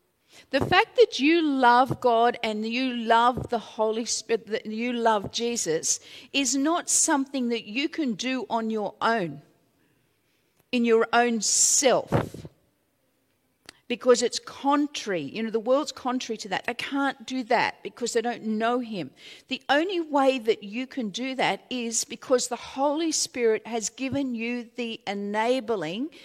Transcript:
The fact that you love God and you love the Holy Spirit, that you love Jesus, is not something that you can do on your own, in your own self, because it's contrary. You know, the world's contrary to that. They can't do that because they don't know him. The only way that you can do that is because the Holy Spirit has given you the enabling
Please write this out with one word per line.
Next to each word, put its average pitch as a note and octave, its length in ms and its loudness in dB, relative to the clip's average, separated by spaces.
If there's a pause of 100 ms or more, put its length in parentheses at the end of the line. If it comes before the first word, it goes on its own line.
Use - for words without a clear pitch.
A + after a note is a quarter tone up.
(520)
The C4+ 120 2
fact F#4+ 320 2
that - 220 4
you D#4+ 240 4
love C4 580 4
God A#3 420 4
and A3 240 -2
you B3 280 -2
love A#3 560 2
the A#3 80 -2
Holy A3 480 -2
Spirit, - 400 -4
that G#3 180 -6
you A3+ 300 -4
love A3+ 380 2
Jesus, A3 680 -2 (320)
is C#4 240 0
not D#4 320 0
something C4+ 640 0
that A#3 140 -2
you C4 260 -4
can C4 240 -2
do B3 340 -4
on A3+ 220 -2
your G#3+ 320 -4
own, F3 400 0 (1300)
in A#3+ 140 2
your A3+ 260 4
own A#3 300 2
self, - 1000 2 (1500)
because A#3+ 300 4
it's - 160 0
contrary. C#4 800 0
You D3 220 -6
know, A3+ 80 -4
the A3+ 100 -2
world's C4 320 0
contrary B3 460 -4
to G#3 100 -12
that. F#3 160 -4
They A#3+ 80 -2
can't C#4 540 -4
do C4 160 -6
that G#3 400 2
because A3 320 -6
they A#3 80 2
don't A#3 200 -6
know A3 360 0
him. G#3+ 320 -6 (380)
The C4 200 -6
only E4+ 320 2
way C#4 380 2
that A3 240 0
you A3 240 -8
can A#3 240 -6
do B3+ 240 -6
that G3 340 -2
is A#3 360 -4
because B3 440 -2
the A#3 80 -6
Holy D4 560 -2
Spirit A3 540 0
has A3+ 240 -4
given C4 440 -4
you A#3 420 -6
the A3+ 300 -6
enabling G#3 1000 -2 (160)